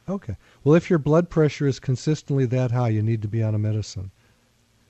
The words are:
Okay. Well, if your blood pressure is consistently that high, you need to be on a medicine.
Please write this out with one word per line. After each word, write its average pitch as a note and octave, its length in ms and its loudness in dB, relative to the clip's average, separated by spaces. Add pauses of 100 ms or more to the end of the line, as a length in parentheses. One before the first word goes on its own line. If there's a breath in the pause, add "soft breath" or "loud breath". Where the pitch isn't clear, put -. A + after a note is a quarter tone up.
Okay. F#3 280 -8 (280 soft breath)
Well, D3 100 6
if E3+ 160 2
your F3 80 4
blood D3+ 320 2
pressure D3+ 380 2
is B2+ 100 -2
consistently C3+ 680 -2
that B2+ 260 0
high, B2 160 0
you G#2+ 140 2
need A2 200 0
to G#2+ 60 -4
be A2+ 140 -2
on G#2+ 120 0
a G#2+ 40 0
medicine. G#2+ 520 -4 (800 soft breath)